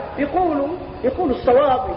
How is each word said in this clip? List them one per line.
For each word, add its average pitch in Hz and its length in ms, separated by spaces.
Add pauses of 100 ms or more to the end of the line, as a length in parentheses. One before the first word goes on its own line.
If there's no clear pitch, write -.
(180)
يقولوا، 285 500 (360)
يقول 269 280
الصواب 254 480 (180)